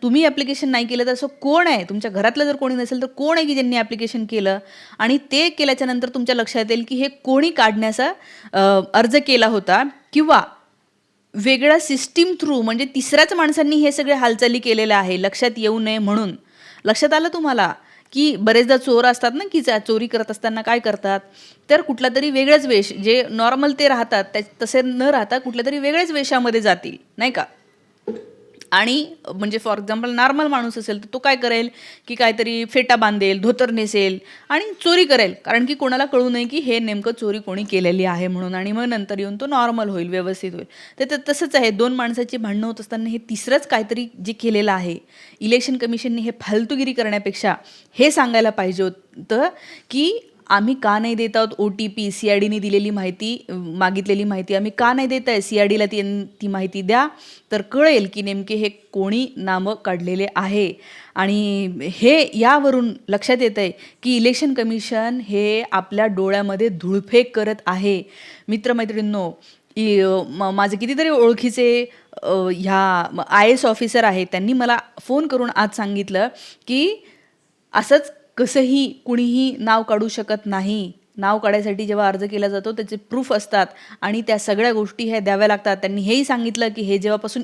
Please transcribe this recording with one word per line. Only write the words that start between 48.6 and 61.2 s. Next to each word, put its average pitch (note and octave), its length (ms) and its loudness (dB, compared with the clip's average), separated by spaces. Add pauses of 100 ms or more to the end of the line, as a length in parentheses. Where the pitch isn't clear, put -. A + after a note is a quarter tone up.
होतं G#3+ 640 -4 (400)
की E4+ 420 -2 (160)
आम्ही G#3+ 360 2
का G#3+ 160 2
नाही A#3 160 -2
देत A3+ 220 -2
आहोत A3 100 2 (100)
ओटीपी, G3+ 540 -4
सीआयडीने G#3 480 0
दिलेली G3+ 300 0
माहिती, G3+ 600 -6
मागितलेली F#3+ 760 -2
माहिती G3 320 -2
आम्ही G#3 220 -2
का A#3+ 160 4
नाही C4 140 0
देत B3+ 200 -2
आहे, A3 140 0
सीआयडीला G#3 440 2
ती, G3+ 380 -4 (180)
ती G#3 60 -6
माहिती F#3+ 340 -6
द्या, A#3 260 2 (440)
तर - 100 -2
कळेल G#3 520 2
की G#3 80 -8
नेमके G3 340 -6
हे G#3+ 140 -2
कोणी G#3 680 -4
नामं F#3+ 380 -2
काढलेले F#3 640 -4
आहे. G3 380 -2 (420)
आणि G3 560 -2 (220)